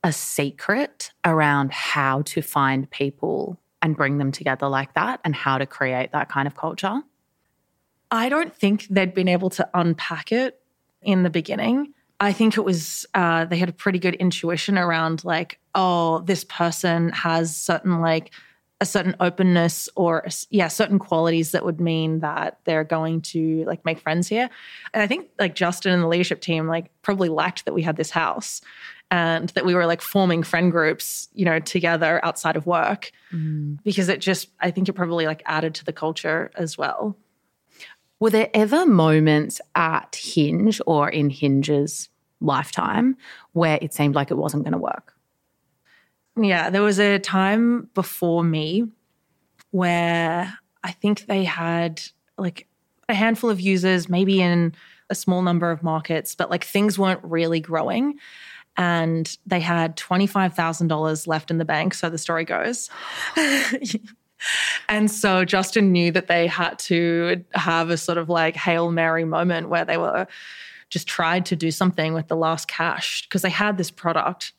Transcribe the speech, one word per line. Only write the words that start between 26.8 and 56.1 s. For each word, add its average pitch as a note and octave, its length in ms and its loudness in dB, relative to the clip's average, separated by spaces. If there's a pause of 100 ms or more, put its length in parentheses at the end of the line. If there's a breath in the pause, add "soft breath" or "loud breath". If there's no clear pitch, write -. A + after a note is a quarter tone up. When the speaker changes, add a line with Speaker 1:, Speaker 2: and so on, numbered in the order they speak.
Speaker 2:
probably F#3+ 260 0
liked D#3+ 380 -2
that - 60 -4
we E3 100 0
had D#3+ 140 -2
this D#3 140 -4
house - 500 -4 (500 loud breath)
and E3 400 0
that - 140 -2
we F3+ 100 4
were, F3 120 4
like, E3+ 160 0
forming F3+ 400 2
friend F3 300 2
groups, - 640 -2
you G3 100 0
know, E3 160 4
together E3 640 0
outside - 320 -2
of D#3+ 100 -4
work F3 460 0 (200 loud breath)
Speaker 1:
Mm. D3+ 520 -4
Speaker 2:
because G3 240 0
it F#3+ 120 -2
just, F#3 280 -2 (120)
I F3 100 0
think F#3 180 0
it F#3+ 60 -4
probably, E3+ 320 0
like, D#3 200 -4
added D#3+ 300 -2
to - 80 -12
the D#3+ 80 -6
culture D#3+ 640 -4
as D#3+ 200 -6
well. G3 400 -4 (1000 loud breath)
Speaker 1:
Were A3 120 4
there A3 240 2
ever A3 320 4
moments D#3 760 6 (140)
at D#3+ 420 0
Hinge E3+ 680 2
or D3 220 4
in D3 220 2
Hinge's C#3+ 800 0 (320)
lifetime G#3+ 760 0 (360 loud breath)
where D#3+ 300 2
it D#3+ 120 -6
seemed C#3+ 200 2
like C#3 160 0
it - 60 0
wasn't D3 280 -2
gonna - 140 -2
work? - 340 -6 (1300 soft breath)
Speaker 2:
Yeah, F#3 320 4
there G3 120 2
was G3+ 160 4
a G3+ 200 4
time G#3+ 760 2
before E3+ 480 0
me E3 460 0 (840)
where E3+ 880 0 (240)
I F3+ 100 -8
think G#3 340 -2
they G3 180 0
had, E3+ 580 -2 (360)
like, F3+ 280 -6 (420)
a A#3 60 0
handful A3+ 360 2
of F#3+ 100 0
users, F#3 480 2
maybe F#3 320 2
in E3+ 340 2 (360 loud breath)
a F#3+ 40 -2
small F#3 280 0
number F3 280 2
of D#3+ 120 -4
markets, D#3+ 520 -2